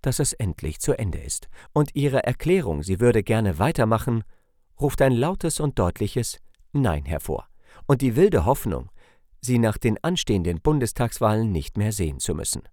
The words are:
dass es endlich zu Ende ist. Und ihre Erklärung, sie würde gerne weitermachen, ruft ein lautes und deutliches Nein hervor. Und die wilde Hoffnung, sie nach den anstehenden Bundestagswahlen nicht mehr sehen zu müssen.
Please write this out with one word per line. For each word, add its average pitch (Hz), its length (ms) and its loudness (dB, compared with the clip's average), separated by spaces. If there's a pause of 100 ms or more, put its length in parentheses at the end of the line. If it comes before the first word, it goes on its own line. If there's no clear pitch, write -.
dass 131 180 0
es - 120 0
endlich - 480 -6
zu - 180 0
Ende 92 220 -4
ist. - 300 -10 (240)
Und 147 220 2
ihre 139 280 2
Erklärung, 127 600 0
sie 90 180 -2
würde 117 220 6
gerne 107 340 0
weitermachen, 113 680 0 (560)
ruft 143 220 0
ein 135 120 6
lautes 156 460 0
und 147 200 -2
deutliches 104 600 -2 (320)
Nein 87 340 0
hervor. 76 420 -6 (400)
Und 139 140 4
die 123 160 0
wilde 151 280 4
Hoffnung, 85 440 -2 (520)
sie 120 180 2
nach 110 180 2
den 107 240 0
anstehenden 95 600 0
Bundestagswahlen 113 920 0
nicht 80 260 -4
mehr 104 140 0
sehen 78 280 -4
zu - 160 -2
müssen. - 380 -6